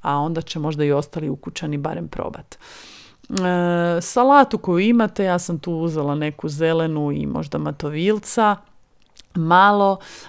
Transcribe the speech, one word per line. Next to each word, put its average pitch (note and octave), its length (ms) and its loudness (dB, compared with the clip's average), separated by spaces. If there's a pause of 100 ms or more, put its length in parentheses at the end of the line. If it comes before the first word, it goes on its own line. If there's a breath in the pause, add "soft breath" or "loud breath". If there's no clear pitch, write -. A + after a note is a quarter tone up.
a C#3+ 160 -2
onda D#3+ 240 -4
će - 180 -10
možda D3+ 240 -2
i D3 80 2
ostali C#3+ 380 -4
ukućani D3 480 -8
barem D#3+ 300 -6
probat. - 500 -10 (720 loud breath)
E, F3 720 0
salatu C4 560 4
koju F3 220 0
imate, G#3+ 440 2
ja F3+ 160 0
sam E3+ 200 -6
tu E3+ 140 -6
uzela D#3 420 -2
neku D3+ 340 -6
zelenu D#3+ 640 0
i D3 140 -4
možda D3 320 -6
matovilca, F3+ 960 0 (800)
malo, F#3+ 600 6 (320 loud breath)